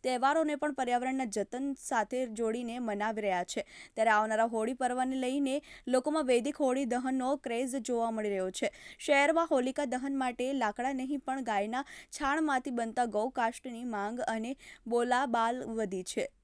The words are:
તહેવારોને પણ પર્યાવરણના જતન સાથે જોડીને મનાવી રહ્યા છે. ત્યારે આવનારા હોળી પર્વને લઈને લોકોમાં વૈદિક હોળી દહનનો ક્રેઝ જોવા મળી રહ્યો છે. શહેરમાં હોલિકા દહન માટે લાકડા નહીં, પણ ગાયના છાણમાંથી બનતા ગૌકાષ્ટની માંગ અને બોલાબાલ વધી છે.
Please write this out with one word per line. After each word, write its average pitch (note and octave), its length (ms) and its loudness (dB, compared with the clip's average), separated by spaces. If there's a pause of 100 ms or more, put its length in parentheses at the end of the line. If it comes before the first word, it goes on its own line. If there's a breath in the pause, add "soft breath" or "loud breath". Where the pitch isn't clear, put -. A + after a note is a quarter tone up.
તહેવારોને C#4+ 520 2
પણ D4 180 -2
પર્યાવરણના C4 520 0
જતન B3 540 -4
સાથે B3 420 -2 (120)
જોડીને A#3 460 -4
મનાવી G#3+ 420 -2
રહ્યા F#3 220 0
છે. - 220 -4 (240 loud breath)
ત્યારે E4 220 2
આવનારા A3 360 4
હોળી A3+ 260 0
પર્વને B3+ 420 -2
લઈને C4 420 0 (300 loud breath)
લોકોમાં C4+ 380 2
વૈદિક B3 300 2
હોળી C4+ 300 2
દહનનો B3+ 520 0
ક્રેઝ B3+ 440 -2
જોવા A#3 300 0
મળી G#3+ 180 -2
રહ્યો F#3+ 220 0
છે. G3+ 200 -2 (280 loud breath)
શહેરમાં D4+ 480 4
હોલિકા C4 380 2
દહન B3+ 300 -2
માટે B3+ 380 -2
લાકડા B3 400 0
નહીં, C4 320 -4
પણ C4+ 180 -4
ગાયના A3 400 0 (280 loud breath)
છાણમાંથી C#4+ 600 0
બનતા A#3+ 340 0
ગૌકાષ્ટની A#3 800 -2
માંગ A3 420 -4
અને A3+ 280 -2 (300 loud breath)
બોલાબાલ A#3+ 520 2 (300)
વધી G#3 360 -2
છે. - 200 -2 (200)